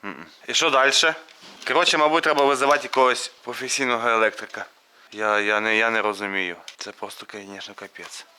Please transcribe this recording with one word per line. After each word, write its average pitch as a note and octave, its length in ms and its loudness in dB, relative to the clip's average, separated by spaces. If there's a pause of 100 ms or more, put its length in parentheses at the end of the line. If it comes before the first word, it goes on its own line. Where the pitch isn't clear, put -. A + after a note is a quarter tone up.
М-м. E2+ 220 -12 (220)
І A#2+ 60 -8
що D#3+ 160 2
дальше? C3+ 460 4 (520)
Коротше, E3 300 2
мабуть, D#3 260 4
треба C#3+ 220 2
визивати C#3 380 2
якогось B2+ 440 2 (160)
професійного A#2+ 680 -2
електрика. A2 560 0 (460)
Я, G#2+ 280 0
я G#2 200 0
не, A2 180 0
я A2+ 120 2
не A2 120 0
розумію. G2 540 -4 (220)
Це - 140 -14
просто, - 400 -14
конечно, G2 420 -14
капець. - 520 -16 (140)